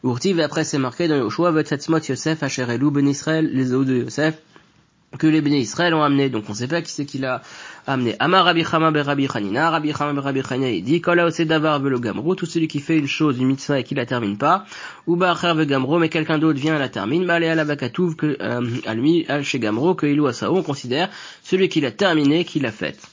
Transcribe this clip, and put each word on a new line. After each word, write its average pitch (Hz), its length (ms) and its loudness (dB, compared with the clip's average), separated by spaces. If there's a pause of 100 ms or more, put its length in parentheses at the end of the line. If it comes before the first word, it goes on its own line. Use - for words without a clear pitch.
Urtiv, 147 380 0
et - 20 2
après, 147 220 -2
c'est 151 140 -4
marqué 131 280 -2
dans 156 80 2
Yoshua, 151 380 0
Vetatzmot 156 560 0
Yosef, 156 340 -2
Asher 131 260 -4
Elou, 127 220 2
Ben 143 160 2
Israël, 156 460 0
les 127 200 0
os 135 140 2
de 131 120 2
Yosef, 147 360 0 (840)
que 156 80 2
les 156 140 6
bénis 143 200 2
Israël 165 340 0
ont 151 80 4
amené. 139 260 4
Donc 110 200 -4
on 104 60 -8
sait 120 140 -6
pas 165 140 -2
qui - 100 -12
c'est 143 140 -6
qui 139 120 -8
l'a 131 240 -4 (440)
amené. 127 320 0
Amar 175 260 4
Rabbi 170 200 4
Chama 160 260 2
ben 151 120 0
Rabbi 139 260 0
Chanina, 117 420 0
Rabbi 151 220 0
Chama 147 200 -2
ben 143 80 -2
Rabbi 135 220 -2
Chanina, 127 280 -2
il 90 120 -2
dit, 156 180 2
Kol 175 200 2
haoseh 170 240 2
davar 156 360 2
velo 135 200 0
gamro, 117 340 -2
tout 175 120 -4
celui 160 200 0
qui 147 140 -6
fait 160 160 0
une 143 100 2
chose, 139 320 0
une 127 80 2
mitzvah, 135 340 0
et 120 40 -6
qui - 100 -6
la 120 120 -2
termine 107 320 -2
pas, 170 260 2 (420)
ou 175 100 2
ba'acher 175 380 2
ve 156 100 2
gamro, 139 340 2
mais 165 100 2
quelqu'un 160 300 0
d'autre 151 200 2
vient 156 180 0
et - 20 0
la 131 100 -2
termine, 117 360 -2
malé 170 240 2
ala 160 160 2
vakatouv, 147 520 -2
que, 151 240 -2
euh, 120 260 -4 (200)
à 110 80 -4
lui, 147 340 2
à 143 140 0
chez 139 160 -4
gamro, 117 360 0
que - 120 0
ilou 147 200 2
asao, 123 300 0
on 190 60 2
considère 139 480 -4 (320)
celui 190 260 2
qui 160 120 2
l'a 131 100 0
terminé, 160 540 2
qui - 140 -4
l'a 120 140 -2
faite. - 280 -8 (120)